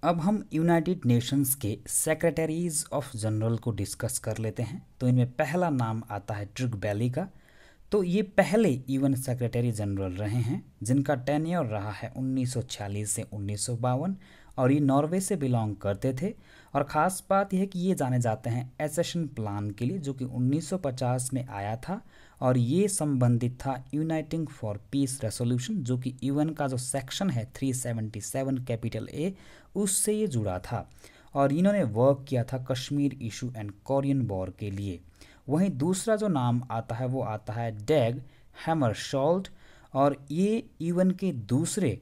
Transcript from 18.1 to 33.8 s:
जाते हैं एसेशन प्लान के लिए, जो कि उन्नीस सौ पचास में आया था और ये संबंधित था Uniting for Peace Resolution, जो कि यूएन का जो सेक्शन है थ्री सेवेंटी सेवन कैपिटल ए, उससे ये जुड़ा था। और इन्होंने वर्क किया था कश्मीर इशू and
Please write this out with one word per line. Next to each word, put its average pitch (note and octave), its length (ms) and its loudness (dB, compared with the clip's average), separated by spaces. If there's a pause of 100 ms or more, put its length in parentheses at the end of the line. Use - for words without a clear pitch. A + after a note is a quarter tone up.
जाते A#2 300 0
हैं B2 300 -4
एसेशन E3 460 0
प्लान G#2 440 -4
के G2 140 -4
लिए, F3 140 0
जो C#3 160 -4
कि C3 100 -6
उन्नीस B2+ 440 0
सौ F#3 100 -2
पचास B2+ 560 -2
में B2+ 120 -4
आया G2+ 300 -4
था F#3+ 240 -6 (400)
और B2+ 180 4
ये C#3+ 300 4
संबंधित B2 720 2
था C3+ 140 -2 (200)
Uniting D#3+ 580 -2
for G#2 220 -6 (200)
Peace C#3 260 0
Resolution, B2 540 0
जो B2+ 240 0
कि B2+ 240 -4
यूएन C#3+ 280 2
का D3 180 -2
जो C3 80 -2
सेक्शन C3+ 540 -2
है A#2+ 260 -2
थ्री C3+ 160 0
सेवेंटी A2+ 480 -4
सेवन C3+ 380 -2
कैपिटल A2+ 500 -4
ए, F3+ 260 -4 (400)
उससे G3+ 380 0
ये G#3+ 140 2
जुड़ा G#2+ 320 0
था। F#2+ 300 -6 (460)
और C#3 180 4
इन्होंने F#3+ 300 4
वर्क C3 460 4
किया B2 160 0
था B2+ 260 -6
कश्मीर C#3 520 -2
इशू A2+ 280 -8
and G#2+ 200 -8 (140)